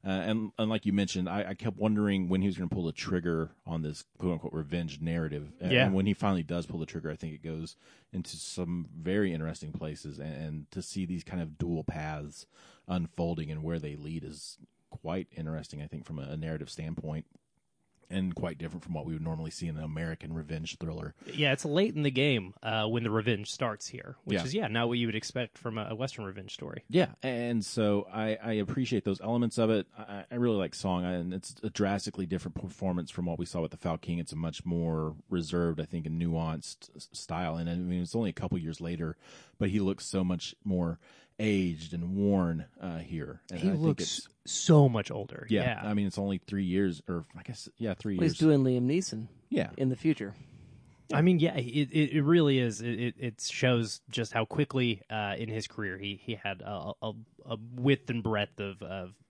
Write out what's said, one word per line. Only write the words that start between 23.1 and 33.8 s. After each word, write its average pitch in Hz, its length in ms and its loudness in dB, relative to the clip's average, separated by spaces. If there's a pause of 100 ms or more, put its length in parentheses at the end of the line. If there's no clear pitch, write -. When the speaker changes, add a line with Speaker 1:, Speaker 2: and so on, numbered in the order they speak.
Speaker 2:
starts - 380 -4
here, - 380 -12
which 101 120 2
Speaker 1:
Yeah. 82 60 0
Speaker 2:
is, 131 100 -4
yeah, 196 140 0
not 117 220 2
what 120 80 2
you 120 100 2
would 107 80 -2
expect 117 420 -4
from 113 200 -6
a, 107 140 -4
a 110 40 -4
Western 120 300 -6
revenge 98 280 -10
story. - 360 -12
Speaker 1:
Yeah, 175 220 4 (120)
and 120 400 0
so 104 480 2
I, 110 320 0
I 113 120 -2
appreciate 107 500 0
those 98 160 0
elements 120 360 2
of 113 120 6
it. 107 180 4 (100)
I, 101 320 -12
I 120 60 -8
really 120 220 4
like 90 180 0
Song, 90 300 0
and 90 280 -2
it's - 300 -8
a 107 60 -2
drastically 98 560 0
different 87 360 -4
performance 90 500 -2
from 87 160 -2
what 82 120 -2
we 87 60 -2
saw 85 160 -4
with 80 100 0
the 80 60 -12
Foul 82 200 -2